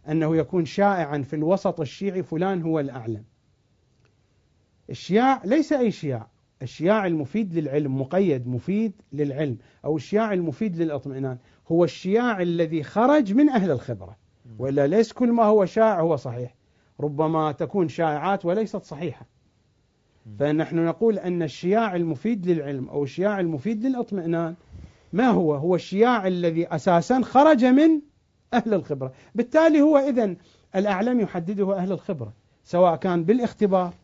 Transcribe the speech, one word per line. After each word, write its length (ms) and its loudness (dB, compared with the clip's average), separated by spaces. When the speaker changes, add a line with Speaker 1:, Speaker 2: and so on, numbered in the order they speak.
Speaker 1:
أنه 280 0
يكون 280 0
شائعاً 540 0
في 180 -6
الوسط 440 -2
الشيعي: 420 -6
"فلان 400 -4
هو 180 -2
الأعلم". 440 -8
الشياع 540 0
ليس 280 0
أي 180 2
شياع، 360 -8
الشياع 440 0
المفيد 520 -4
للعلم 420 -2
مقيد 480 0
مفيد 440 -4
للعلم، 460 -4
أو 120 -2
الشياع 360 -2
المفيد 440 -4
للاطمئنان 640 -6
هو 120 4
الشياع 580 -2
الذي 400 -2
خرج 520 2
من 140 6
أهل 220 0
الخبرة، 460 -6
Speaker 2:
مم. 120 -20
Speaker 1:
وإلا 280 0
ليس 260 2
كل 200 0
ما 120 4
هو 200 6
شائع 360 2
هو 160 2
صحيح. 380 -10
ربما 520 0
تكون 360 -2
شائعات 560 -2
وليست 400 -4
صحيحة. 420 -12
Speaker 3:
مم. 120 -18
Speaker 1:
فنحن 380 0
نقول 320 0
أن 240 -4
الشياع 540 -2
المفيد 500 -2
للعلم 420 -2
أو 140 -4
الشياع 380 -2
المفيد 460 -4
للاطمئنان 680 -4
ما 160 2
هو؟ 260 2
هو 200 0
الشياع 520 2
الذي 480 0
أساسًا 480 2
خرج 420 6
من 360 6
أهل 200 2
الخبرة، 380 -4
بالتالي 460 4
هو 160 6
إذن 400 2
الأعلم 440 0
يحدده 560 -2
أهل 160 -4
الخبرة، 400 -8
سواء 320 2
كان 280 -2
بالاختبار 680 0